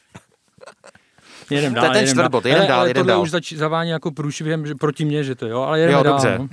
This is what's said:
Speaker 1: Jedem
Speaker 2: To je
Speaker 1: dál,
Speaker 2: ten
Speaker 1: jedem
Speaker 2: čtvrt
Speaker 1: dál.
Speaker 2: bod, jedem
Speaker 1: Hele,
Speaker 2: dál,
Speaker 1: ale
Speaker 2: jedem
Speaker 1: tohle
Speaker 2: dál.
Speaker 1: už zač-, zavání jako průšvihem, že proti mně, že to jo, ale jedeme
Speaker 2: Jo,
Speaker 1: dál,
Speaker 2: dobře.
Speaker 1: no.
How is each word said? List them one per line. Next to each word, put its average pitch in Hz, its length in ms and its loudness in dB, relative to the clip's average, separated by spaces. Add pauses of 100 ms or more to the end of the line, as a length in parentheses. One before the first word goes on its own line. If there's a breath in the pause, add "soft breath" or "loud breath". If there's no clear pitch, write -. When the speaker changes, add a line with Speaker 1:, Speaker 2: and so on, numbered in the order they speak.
(1500 loud breath)
Speaker 1:
Jedem 143 240 -2
Speaker 2:
To 117 60 -2
je - 20 2
Speaker 1:
dál, 143 120 4
Speaker 2:
ten - 80 2
Speaker 1:
jedem 135 120 2
Speaker 2:
čtvrt - 100 2
Speaker 1:
dál. 127 60 0
Speaker 2:
bod, 123 160 0
jedem 135 120 4
Speaker 1:
Hele, - 120 4
Speaker 2:
dál, 127 100 2
Speaker 1:
ale 127 100 2
Speaker 2:
jedem 127 120 0
Speaker 1:
tohle 123 120 2
Speaker 2:
dál. 104 80 2
Speaker 1:
už 156 80 -2
zač-, 165 240 -6
zavání 160 360 -2
jako 160 220 -4
průšvihem, 151 560 -6
že 151 80 -8
proti 151 300 -2
mně, 147 180 -2
že 131 120 -6
to 120 120 -8
jo, 113 140 -4
ale 151 180 0
jedeme 160 180 4
Speaker 2:
Jo, 135 60 4
Speaker 1:
dál, 139 100 4
Speaker 2:
dobře. 127 260 2
Speaker 1:
no. - 140 -6